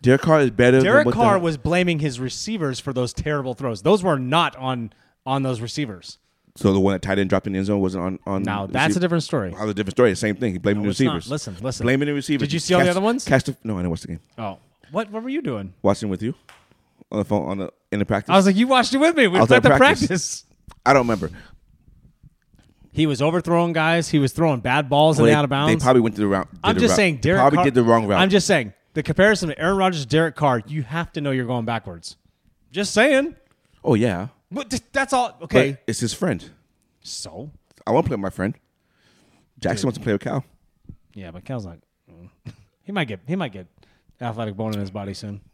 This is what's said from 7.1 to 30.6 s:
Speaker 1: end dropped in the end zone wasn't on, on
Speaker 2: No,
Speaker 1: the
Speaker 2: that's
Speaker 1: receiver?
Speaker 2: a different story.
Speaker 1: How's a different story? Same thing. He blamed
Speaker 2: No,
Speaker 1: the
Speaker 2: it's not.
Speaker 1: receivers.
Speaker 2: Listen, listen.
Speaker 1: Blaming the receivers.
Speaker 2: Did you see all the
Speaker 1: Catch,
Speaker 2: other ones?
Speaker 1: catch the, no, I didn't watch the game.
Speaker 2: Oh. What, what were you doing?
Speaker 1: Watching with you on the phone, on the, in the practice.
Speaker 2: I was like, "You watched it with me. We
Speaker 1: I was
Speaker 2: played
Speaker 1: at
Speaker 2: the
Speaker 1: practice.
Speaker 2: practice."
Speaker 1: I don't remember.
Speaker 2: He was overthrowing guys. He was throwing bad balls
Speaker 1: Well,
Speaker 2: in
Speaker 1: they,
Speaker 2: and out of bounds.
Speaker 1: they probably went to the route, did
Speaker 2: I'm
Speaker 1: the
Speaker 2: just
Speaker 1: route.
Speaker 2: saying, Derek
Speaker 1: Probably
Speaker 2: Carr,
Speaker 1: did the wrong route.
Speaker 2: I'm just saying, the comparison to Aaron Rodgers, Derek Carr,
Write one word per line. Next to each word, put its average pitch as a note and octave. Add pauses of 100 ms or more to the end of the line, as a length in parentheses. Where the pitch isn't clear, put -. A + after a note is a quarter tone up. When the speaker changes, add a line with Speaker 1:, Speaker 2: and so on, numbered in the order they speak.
Speaker 1:
end G2
dropped F#2+
in G2+
the F#2+
end G2
zone G2+
wasn't F#2
on, F#2
on G2
Speaker 2:
No, G#2
Speaker 1:
the -
Speaker 2:
that's C#3+
Speaker 1:
receiver? F3+
Speaker 2:
a -
different E3+
story. G2
Speaker 1:
How's G#2+
a G#2
different F#2+
story? A#2
Same G#2+
thing. A2
He F2+
blamed G2+
Speaker 2:
No, G#2
Speaker 1:
the G2+
Speaker 2:
it's F#2
not. C3+
Speaker 1:
receivers. E2+
Speaker 2:
Listen, A#2+
listen. A#2+
Speaker 1:
Blaming C3+
the D3
receivers. C#3+
Speaker 2:
Did C#3
you E3
see F3
all F3+
the F3+
Speaker 1:
Catch, F3+
Speaker 2:
other F#3
ones? A#3
Speaker 1:
catch C3+
the, C#3
no, A2
I F2+
didn't F2+
watch E2
the -
game. E2 (180)
Speaker 2:
Oh. G2 (320)
What, G3+
what A3
were B3+
you D4
doing? G#2+
Speaker 1:
Watching G2+
with F#2
you A#2+ (760)
on -
the G2
phone, F2+
on G2
the, G2 (180)
in G#2
the G2+
practice. G#2
Speaker 2:
I F3+
was G3
like, G3
"You A#3
watched B3+
it C4+
with E4
me. C4+
We F3+
Speaker 1:
I -
was -
Speaker 2:
played B3
Speaker 1:
at B3
Speaker 2:
the -
Speaker 1:
practice. C4+
Speaker 2:
practice." - (400)
Speaker 1:
I C3
don't C#3
remember. A2 (1600)
Speaker 2:
He D#3
was C3+
overthrowing E3+
guys. D#3+
He D#3
was C3+
throwing D3+
bad C3+
balls D3
Speaker 1:
Well, D#3
Speaker 2:
in -
Speaker 1:
they, -
Speaker 2:
and D3
out D3
of C#3
bounds. C#3
Speaker 1:
they D#3+
probably B2+
went A2
to G#2
the G#2
route, G2
did -
Speaker 2:
I'm G#3+
Speaker 1:
the -
Speaker 2:
just A#3
Speaker 1:
route. F#3
Speaker 2:
saying, F#3
Derek D#3
Speaker 1:
Probably C#3+
Speaker 2:
Carr, C#3+
Speaker 1:
did C#3
the B2
wrong A2+
route. G2+
Speaker 2:
I'm F#3+
just F#3+
saying, C3+ (200)
the D#3
comparison F#3
to D3
Aaron F#3
Rodgers, F#3
Derek D#3
Carr, B2+